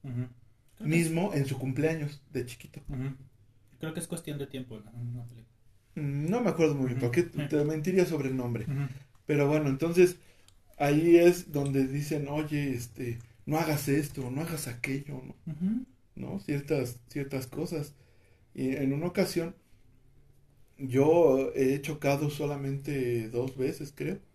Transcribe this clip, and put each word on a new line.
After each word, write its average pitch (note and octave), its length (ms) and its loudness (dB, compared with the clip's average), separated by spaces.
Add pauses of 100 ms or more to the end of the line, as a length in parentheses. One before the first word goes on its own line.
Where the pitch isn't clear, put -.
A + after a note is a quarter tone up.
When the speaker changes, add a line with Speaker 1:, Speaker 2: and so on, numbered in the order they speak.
Speaker 1:
Ujú. B2 240 -6 (500)
Creo F3+ 120 -4
que D#3+ 60 2
Speaker 2:
mismo E3+ 380 0
Speaker 1:
es D3 60 0
Speaker 2:
en C3+ 80 0
su C3+ 100 -4
cumpleaños D3 640 -2 (100)
de B2 140 -4
chiquito. - 440 -18
Speaker 1:
Ujú. C3+ 260 -6 (640)
Creo D#3+ 140 -8
que F3 60 -8
es - 80 -10
Cuestión D#3 300 -8
de C#3 100 -8
Tiempo, B2 320 -12
¿no? G#2+ 120 -20
Una A#2+ 320 -10
película. A#2 240 -18 (480)
Speaker 2:
Mm, C#3+ 340 -2
no A#3+ 120 2
me G#3+ 80 2
acuerdo D#3 260 2
muy C3 120 0
bien, A#2+ 100 -2
Speaker 1:
Ujú. B2 100 0
Speaker 2:
porque E3+ 160 2
te D3 340 -4
Speaker 1:
Ujú. D3 80 4
Speaker 2:
mentiría D#3+ 400 2
sobre D3 240 -2
el C3 80 -2
nombre. A#2+ 280 -4
Speaker 1:
Ujú. C#3 220 -4 (380)
Speaker 2:
Pero C#3+ 220 4
bueno, D3+ 220 2
entonces, E3+ 480 4 (600)
ahí D#3 400 6
es E3+ 360 6
donde C#3 340 2
dicen, D3 400 -2
"Oye, D3 460 -2
este, A#2+ 460 -6 (260)
no D3+ 120 0
hagas D#3 300 0
esto, C#3 440 0
no C#3 100 -4
hagas E3 260 -6
aquello", C3+ 560 -8
¿no? C3+ 120 -16 (180)
Speaker 1:
Ujú. G#3 320 -2 (300)
Speaker 2:
¿No? D#3 240 -8
Ciertas, C#3+ 600 -4 (100)
ciertas C3+ 380 -6
cosas. D#3 460 -6 (600)
Y C3 220 -2
en C#3 180 0
una D#3+ 140 -2
ocasión, F3+ 480 0 (1200)
yo C3+ 760 4
he C#3 260 2
chocado C#3+ 480 0
solamente C#3 1000 -4
dos B2 280 -4
veces, C#3+ 380 -4
creo. F3+ 240 -6 (160)